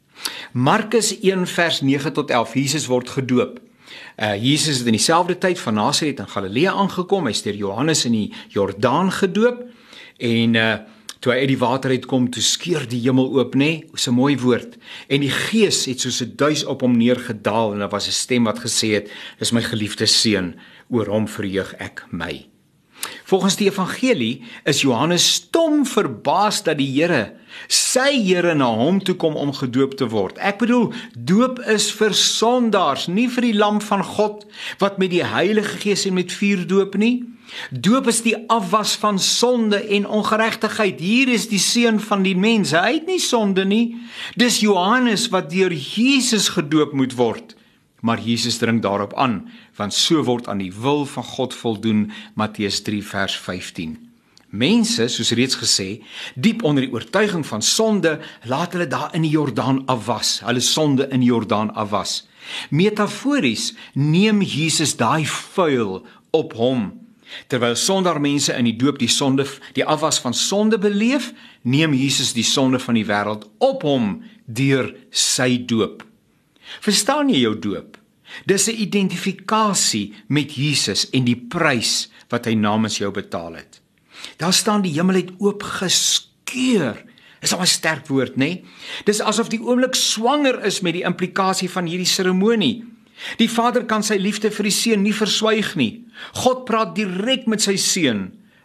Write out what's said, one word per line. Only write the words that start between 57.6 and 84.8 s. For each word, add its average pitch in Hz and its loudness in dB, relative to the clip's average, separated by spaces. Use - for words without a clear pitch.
sonde, 170 2
laat 143 -4
hulle 175 -2
daar 147 -6
in 165 0
die 160 2
Jordaan 135 0
afwas, 113 -2
hulle 120 0
sonde 139 2
in 131 0
die 123 4
Jordaan 107 0
afwas. 101 -4
Metafories 208 0
neem 185 4
Jesus 151 0
daai 135 2
vuil 120 -2
op 160 0
hom. 117 0
Terwyl 120 2
sondaar 180 0
mense 143 0
in 123 0
die 117 2
doop 135 0
die 120 0
sonde, 139 2
die 131 0
afwas 151 0
van 120 -6
sonde 214 0
beleef, 208 0
neem 147 2
Jesus 135 0
die 113 0
sonde 131 2
van 123 -2
die 107 2
wêreld 104 -2
op 269 0
hom 139 0
deur 131 0
sy 127 0
doop. 110 -2
Verstaan 269 0
jy 160 4
jou 110 2
doop? 92 -6
Dis 190 2
'n 226 -2
identifikasie 190 0
met 135 0
Jesus 131 -2
en 131 2
die 120 2
prys 147 0
wat 120 -4
hy 113 0
namens 107 2
jou 101 -2
betaal 92 -8
het. - -20
Daar 175 0
staan 208 2